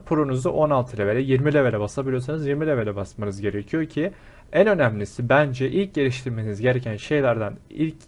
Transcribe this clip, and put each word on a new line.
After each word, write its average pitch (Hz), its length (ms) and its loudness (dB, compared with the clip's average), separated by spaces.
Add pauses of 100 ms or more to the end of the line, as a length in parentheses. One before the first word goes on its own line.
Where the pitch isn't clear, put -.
Pronuzu 143 440 0
on 151 200 2
altı 127 280 0
levele, 104 220 0
yirmi 135 340 2
levele 123 260 2
basabiliyorsanız 131 640 -4
yirmi 147 200 -2
levele 110 300 -2
basmanız 101 440 -8
gerekiyor 104 460 -2
ki 165 260 -4 (400)
en 185 140 6
önemlisi 120 640 0
bence 131 420 2
ilk 196 240 -2
geliştirmeniz 117 640 -2
gereken 123 360 0
şeylerden 117 600 0 (140)
ilk 156 240 -4 (120)